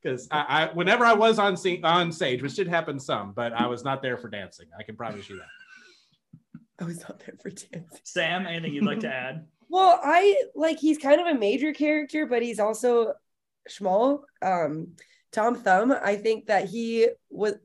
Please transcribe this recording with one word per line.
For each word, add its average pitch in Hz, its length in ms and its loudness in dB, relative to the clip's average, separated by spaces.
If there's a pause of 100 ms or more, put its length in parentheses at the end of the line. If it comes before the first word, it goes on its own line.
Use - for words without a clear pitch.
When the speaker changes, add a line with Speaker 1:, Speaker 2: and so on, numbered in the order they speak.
Speaker 1:
'Cause 127 280 -6
I, 147 180 0
I, 151 240 2
whenever 220 320 2
I 233 100 6
was 220 260 4
on 202 160 2
scene, 175 280 -4
on 170 280 2
stage, 135 300 -2
which 139 120 -6
did 190 140 -4
happen 160 320 -2
some, 104 320 -6
but 117 200 -6
I 120 140 -2
was 120 160 -6
not 135 200 -4
there 127 140 -4
for 120 120 -14
dancing. 98 400 -16 (100)
I 107 60 -16
can 110 100 -16
promise 104 340 -12
you 98 80 -16
that. 90 120 -20 (1300)
Speaker 2:
I 185 60 -10
was 170 160 -10
not - 260 -18
there - 160 -18
for - 80 -12
dancing. - 360 -18 (180)
Speaker 3:
Sam, 175 420 -4
anything 165 260 -6
you'd 143 120 -2
like 147 160 -2
to 170 120 -6
add? 131 380 -10
Speaker 2:
<laughs> - 60 -20 (120)
Well, 370 320 6
I, 381 440 4 (100)
like, 311 240 -2
he's 302 180 2
kind 294 240 6
of 349 60 -2
a 320 100 2
major 247 360 0
character, 302 540 -2
but 233 140 0
he's 233 200 -4
also 220 540 2 (520)
small. 226 560 0 (180)
Um, 170 520 -2 (400)
Tom 233 240 0
Thumb, 220 360 4
I 208 220 0
think 220 320 -2
that 196 220 0
he 226 400 0 (220)
was, 208 240 -4 (100)